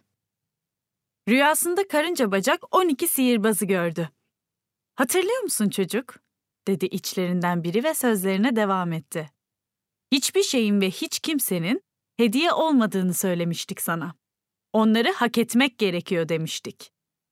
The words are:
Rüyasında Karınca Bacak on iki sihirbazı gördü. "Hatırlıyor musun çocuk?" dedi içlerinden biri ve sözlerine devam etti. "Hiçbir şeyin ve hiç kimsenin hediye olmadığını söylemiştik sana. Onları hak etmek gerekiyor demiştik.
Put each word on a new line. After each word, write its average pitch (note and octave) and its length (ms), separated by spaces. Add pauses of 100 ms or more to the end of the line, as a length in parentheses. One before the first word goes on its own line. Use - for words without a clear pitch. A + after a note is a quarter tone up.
(1300)
Rüyasında D#4 600
Karınca D4 440
Bacak G3 440
on F#4 120
iki E4 200
sihirbazı A3 580
gördü. E3+ 420 (840)
"Hatırlıyor F#4+ 480
musun A3 260
çocuk?" G3 480 (520)
dedi F#3+ 180
içlerinden F3 800
biri F#3+ 200
ve D#4 100
sözlerine G#3+ 640
devam F#3 360
etti. D#3+ 380 (840)
"Hiçbir C#4+ 300
şeyin G#3+ 380
ve F#3+ 100
hiç - 280
kimsenin B3+ 600 (360)
hediye B3+ 360
olmadığını G#3+ 640
söylemiştik E3+ 640
sana. E3 340 (580)
Onları A3 400
hak A#3 260
etmek A#3 400
gerekiyor F3 500
demiştik. D#3+ 640 (400)